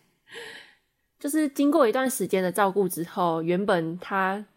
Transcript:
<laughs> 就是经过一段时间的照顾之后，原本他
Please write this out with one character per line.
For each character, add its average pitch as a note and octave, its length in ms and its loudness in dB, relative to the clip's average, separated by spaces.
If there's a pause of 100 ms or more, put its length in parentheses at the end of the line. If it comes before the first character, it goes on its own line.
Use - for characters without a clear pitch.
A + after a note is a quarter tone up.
(480)
<laughs> - 680 -20
就 C#4+ 120 -8
是 D4+ 180 0
经 C#4+ 240 2
过 C#4+ 160 6
一 G#3+ 40 2
段 C4 180 0
时 G3 180 -4
间 F#3+ 160 2
的 F3+ 80 0
照 G3 180 2
顾 F#3+ 200 2
之 E3+ 160 -6
后， E3+ 360 -2
原 F3 240 0
本 F3 340 0
他 F#3+ 440 -4 (140)